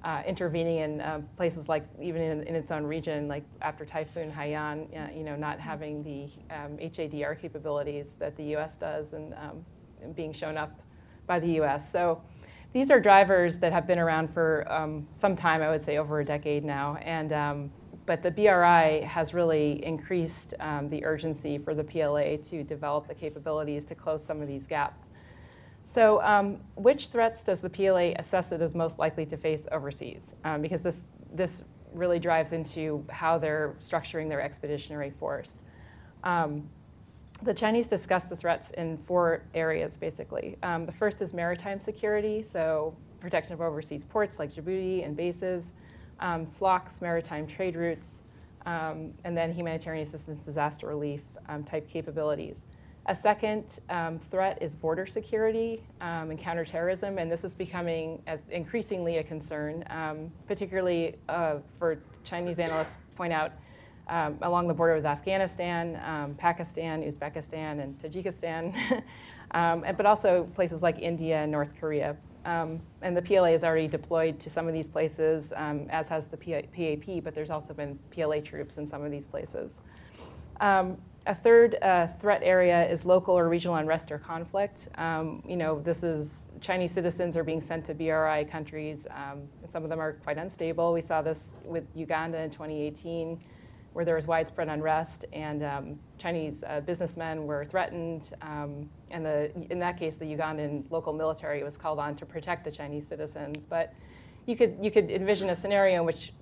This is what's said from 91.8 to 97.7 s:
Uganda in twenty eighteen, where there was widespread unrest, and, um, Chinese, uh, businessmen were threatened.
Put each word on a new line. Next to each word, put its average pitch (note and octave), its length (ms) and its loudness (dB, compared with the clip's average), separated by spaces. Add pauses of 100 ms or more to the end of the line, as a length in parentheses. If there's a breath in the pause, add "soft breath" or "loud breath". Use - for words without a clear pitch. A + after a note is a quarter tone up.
Uganda D#3+ 420 -2
in D#3+ 140 -4
twenty D#3 320 -8
eighteen, E3 580 -6 (520 loud breath)
where E3+ 120 -2
there E3 100 2
was D#3 120 -2
widespread E3 400 0
unrest, D#3 640 -2
and, D3+ 300 -6
um, C#3+ 360 -6 (180)
Chinese, D#3+ 500 -4
uh, D3 140 -4
businessmen E3 640 -4
were D3 180 -4
threatened. E3 640 -4 (100)